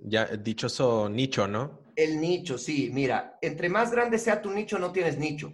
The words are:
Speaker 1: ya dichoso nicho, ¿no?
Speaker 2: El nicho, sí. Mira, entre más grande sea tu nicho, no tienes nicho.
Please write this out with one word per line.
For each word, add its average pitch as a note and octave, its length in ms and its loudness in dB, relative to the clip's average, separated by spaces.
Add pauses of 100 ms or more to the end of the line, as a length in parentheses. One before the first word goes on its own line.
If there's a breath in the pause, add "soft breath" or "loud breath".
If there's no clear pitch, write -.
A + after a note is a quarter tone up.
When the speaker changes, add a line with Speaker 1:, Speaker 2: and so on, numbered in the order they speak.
Speaker 1:
ya G#2+ 240 2
dichoso A2 840 0
nicho, A#2 380 2
¿no? A2 480 -6
Speaker 2:
El D#3 260 2
nicho, E3 380 0
sí. C3+ 340 -2
Mira, B2 480 -2
entre E3 280 -2
más A3+ 240 2
grande A#3 260 2
sea G#3+ 220 2
tu G3+ 100 -6
nicho, G#3 280 -2
no F3+ 120 -2
tienes F3 280 0
nicho. D3+ 360 -4